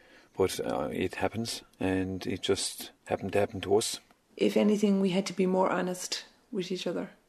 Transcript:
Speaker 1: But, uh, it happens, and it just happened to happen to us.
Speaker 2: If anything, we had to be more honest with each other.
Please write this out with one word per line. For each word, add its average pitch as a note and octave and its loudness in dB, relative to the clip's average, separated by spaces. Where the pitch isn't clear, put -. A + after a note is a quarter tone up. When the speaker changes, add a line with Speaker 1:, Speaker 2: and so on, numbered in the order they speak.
Speaker 1:
But, F#2 2
uh, B1 -2
it - -2
happens, A2 -4
and F#2+ 0
it G2 -4
just - -2
happened G2+ -2
to G2+ 4
happen G2+ 0
to G2 2
us. - 0
Speaker 2:
If G#3 2
anything, G#3 4
we G3 4
had G3 2
to - -6
be F#3 2
more F#3 4
honest F3+ -4
with F#3+ -6
each F3+ -4
other. F3+ -4